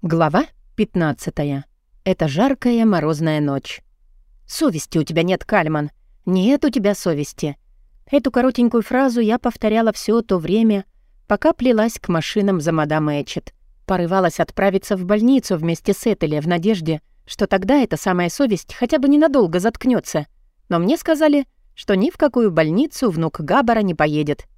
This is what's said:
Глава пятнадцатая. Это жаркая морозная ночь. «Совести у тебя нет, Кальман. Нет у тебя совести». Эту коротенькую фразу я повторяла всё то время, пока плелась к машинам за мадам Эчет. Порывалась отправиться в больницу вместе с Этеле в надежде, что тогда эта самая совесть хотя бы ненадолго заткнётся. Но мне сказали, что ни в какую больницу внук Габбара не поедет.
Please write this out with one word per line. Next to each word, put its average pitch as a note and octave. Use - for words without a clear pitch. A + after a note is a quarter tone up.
Глава E3
пятнадцатая. D3+
Это F3+
жаркая A#3
морозная D#3
ночь. C#3
«Совести E3+
у D#3
тебя D#3+
нет, F3+
Кальман. D#3
Нет F#3+
у D4
тебя G3+
совести». D3
Эту C#4
коротенькую A#3+
фразу B3+
я A3+
повторяла A3+
всё A3
то G3
время, G3
пока G#3
плелась A#3
к -
машинам F#3+
за D#3
мадам D#3
Эчет. D3
Порывалась F3+
отправиться G3
в F#3
больницу G#3+
вместе E3
с -
Этеле D#3
в D3
надежде, E3+
что -
тогда F#3+
эта A3+
самая F3+
совесть A3
хотя C4+
бы C4+
ненадолго C#4
заткнётся. G3+
Но E3+
мне F#3+
сказали, D4
что -
ни A#3+
в -
какую A#3+
больницу F3
внук E3
Габбара A3+
не F#3+
поедет. D3+